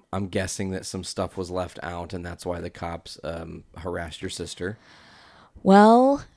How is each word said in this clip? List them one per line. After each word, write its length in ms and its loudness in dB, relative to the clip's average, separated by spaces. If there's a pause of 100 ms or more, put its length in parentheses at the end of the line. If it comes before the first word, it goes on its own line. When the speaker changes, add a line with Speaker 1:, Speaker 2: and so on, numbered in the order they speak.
(120)
Speaker 1:
I'm 160 -4
guessing 420 -4
that 160 -6
some 160 -8
stuff 340 -6
was 140 -6
left 320 -6
out, 300 -10
and 120 -8
that's 220 -10
why 140 -4
the 100 -8
cops, 540 -10
um, 400 -10 (140)
harassed 440 -8
your 80 -8
sister. 480 -8 (840)
Speaker 2:
Well, 640 8 (120)